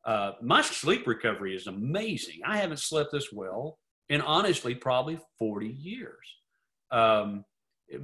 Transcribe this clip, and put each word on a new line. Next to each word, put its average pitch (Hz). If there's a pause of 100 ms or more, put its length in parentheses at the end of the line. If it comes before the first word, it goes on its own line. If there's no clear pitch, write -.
Uh, 104
my 170
sleep -
recovery 101
is 92
amazing. 127
I 208
haven't 165
slept 147
this 143
well 104 (300)
in, 147
honestly, 156
probably 131 (200)
forty 107
years. 165 (760)
Um, 107 (600)